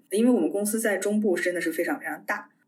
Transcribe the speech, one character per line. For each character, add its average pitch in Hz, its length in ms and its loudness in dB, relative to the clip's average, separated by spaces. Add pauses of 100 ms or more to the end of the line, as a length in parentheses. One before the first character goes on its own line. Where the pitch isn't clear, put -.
(120)
因 220 120 2
为 254 60 6
我 233 80 6
们 175 100 2
公 202 160 -2
司 214 140 0
在 202 200 0
中 208 220 0
部 208 140 4
真 180 180 0
的 175 80 -2
是 165 120 -2
非 175 100 -2
常 151 160 -4
非 - 80 -10
常 156 180 -8
大。 - 240 -6 (200)